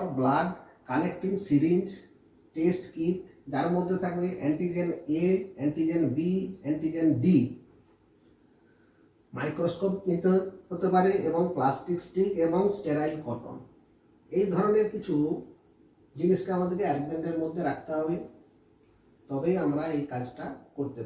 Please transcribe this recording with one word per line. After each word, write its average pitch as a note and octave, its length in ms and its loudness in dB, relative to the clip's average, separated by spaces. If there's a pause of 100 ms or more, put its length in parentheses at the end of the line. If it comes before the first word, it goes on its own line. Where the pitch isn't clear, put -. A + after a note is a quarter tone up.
(180)
blood C3 300 2 (420)
collecting F3+ 460 0 (120)
syringe, E3 440 4 (640)
টেস্ট F3 280 2 (100)
কিট, E3+ 240 0 (340)
যার C3+ 240 0
মধ্যে F3+ 280 0
থাকবে F3 240 -2 (120)
অ্যান্টিজেন F3 500 0 (320)
এ, - 20 2 (340)
অ্যান্টিজেন D#3+ 460 2 (140)
বি, F3 140 0 (320)
অ্যান্টিজেন D#3+ 440 0 (160)
ডি, F3+ 140 8 (2000)
মাইক্রোস্কোপ E3+ 560 -2 (160)
নিতে F3+ 240 4 (360)
হতে F3+ 240 -2
পারে F#3 180 6 (180)
এবং E3+ 140 2 (120)
প্লাস্টিক E3 500 0
স্টিক G3 260 0 (160)
এবং F3 140 2 (140)
স্টেরাইল D#3+ 400 -2 (120)
কটন। - 300 -10 (760)
এই F#3+ 220 2
ধরনের G#3 400 4
কিছু F#3 220 -4 (1000)
জিনিসকে F3+ 420 2
আমাদেরকে F3+ 280 0
অ্যারেঞ্জমেন্টের D#3+ 580 -2
মধ্যে D#3+ 260 -4
রাখতে - 300 -6
হবে, E3 160 -2 (1120)
তবেই D3 260 0 (100)
আমরা D3 180 0 (120)
এই C#3+ 160 -2
কাজটা B2+ 340 -8 (320)
করতে B2 280 -6